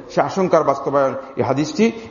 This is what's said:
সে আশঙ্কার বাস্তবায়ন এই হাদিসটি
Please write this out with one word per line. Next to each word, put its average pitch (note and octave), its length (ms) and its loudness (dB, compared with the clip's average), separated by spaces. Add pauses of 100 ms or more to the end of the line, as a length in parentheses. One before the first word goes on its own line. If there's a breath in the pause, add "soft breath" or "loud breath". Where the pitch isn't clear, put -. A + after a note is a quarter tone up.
সে - 120 -2
আশঙ্কার D#3+ 420 2
বাস্তবায়ন C#3 500 0 (220 loud breath)
এই - 80 -2
হাদিসটি D3 420 0 (260 loud breath)